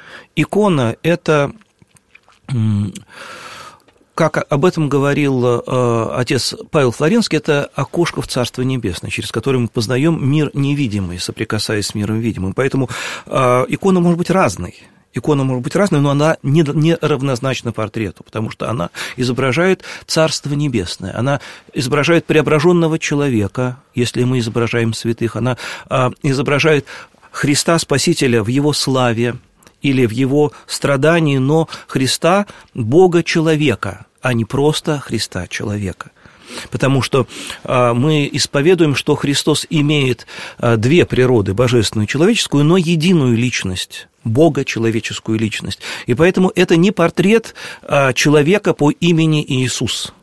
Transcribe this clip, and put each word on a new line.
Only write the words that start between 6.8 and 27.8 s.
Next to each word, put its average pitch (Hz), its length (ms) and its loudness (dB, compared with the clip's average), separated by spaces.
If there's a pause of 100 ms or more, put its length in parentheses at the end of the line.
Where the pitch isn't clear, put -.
Флоренский, 165 460 0
это 143 360 -2
окошко 143 480 -4
в - 60 -10
Царство 127 340 -4
Небесное, 117 480 -4
через - 220 -8
которое 127 260 -2
мы 120 80 0
познаём 127 580 0
мир 147 300 0
невидимый, 113 640 -2
соприкасаясь 107 680 -4
с - 80 -10
миром 107 240 -2
видимым. 98 340 -4
Поэтому, 131 340 0 (380)
э, 127 420 2
икона 190 300 0
может 175 200 2
быть 175 120 -2
разной. 123 500 -2 (360)
Икона 139 280 0
может 127 180 -2
быть - 140 -4
разной, 170 240 2
но 143 100 2
она 147 320 2
не, 143 200 4 (120)
не 160 260 2
равнозначна 135 720 -2
портрету, 107 540 -6
потому 110 260 -8
что - 180 -8
она 85 220 -4 (260)
изображает 131 680 0 (220)
Царство 156 480 -2
Небесное, 120 600 -4
она 135 240 -2 (320)
изображает 147 540 0
преображённого 156 720 2
человека, 127 800 -2 (140)
если 120 300 -2
мы 127 160 0
изображаем 117 520 0
святых, 113 440 -4
она, 120 200 -2 (320)
а, 127 220 0 (140)
изображает 139 640 0 (440)
Христа 151 480 0
Спасителя 135 640 0